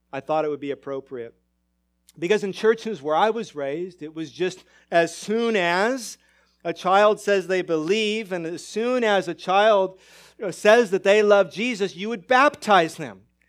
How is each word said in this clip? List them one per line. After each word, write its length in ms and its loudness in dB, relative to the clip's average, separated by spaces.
I 80 -10
thought 240 -2
it 40 -4
would 120 -8
be 120 -8
appropriate. 600 -12
Because 260 0
in 80 -6
churches 480 -2
where 160 -4
I 140 2
was 240 -8
raised, 480 -8
it 120 -14
was 160 -12
just 340 -6
as 260 0
soon 400 -2
as 640 -2
a 120 -6
child 460 2
says 260 0
they 160 0
believe, 680 -2
and 140 -6
as 200 -10
soon 360 -4
as 260 0
a 60 -8
child, 640 2
uh, 80 -4
says 400 4
that 140 -2
they 180 6
love 280 4
Jesus, 460 -4
you 140 -8
would 160 -10
baptize 680 2
them. 260 -12